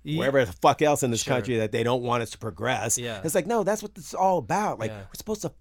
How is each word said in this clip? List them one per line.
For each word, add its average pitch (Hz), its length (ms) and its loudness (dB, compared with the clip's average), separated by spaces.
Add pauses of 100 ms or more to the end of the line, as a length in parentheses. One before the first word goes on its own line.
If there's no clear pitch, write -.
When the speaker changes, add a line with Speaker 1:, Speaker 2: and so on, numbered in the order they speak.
Speaker 1:
Ye- 151 140 -2
Speaker 2:
wherever 135 260 4
the 90 80 -2
fuck 147 300 4
else 147 200 4
in 127 80 2
this 113 120 0
Speaker 1:
Sure. 139 120 0
Speaker 2:
country 120 240 0
that 110 140 0
they 117 100 0
don't 120 200 2
want 120 200 0
us 117 80 -6
to - 80 -16
progress. 113 600 -2
Speaker 1:
Yeah. 117 260 -6
Speaker 2:
It's 156 120 -2
like, 165 100 2
no, 220 160 0
that's 208 200 0
what 208 120 -14
this 165 140 -14
is - 60 -10
all 185 240 2
about. 160 420 -2
Like, 110 100 -2
Speaker 1:
Yeah. 107 120 -10
Speaker 2:
we're - 120 -18
supposed - 280 -6
to 156 180 -6